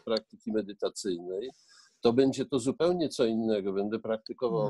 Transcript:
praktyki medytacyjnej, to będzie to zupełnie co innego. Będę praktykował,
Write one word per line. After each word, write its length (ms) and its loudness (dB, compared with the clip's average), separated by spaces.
praktyki 480 -4
medytacyjnej, 1000 -4
to 120 4
będzie 340 4
to 120 -2
zupełnie 500 0
co 160 0
innego. 480 0
Będę 260 -2
praktykował, 720 -2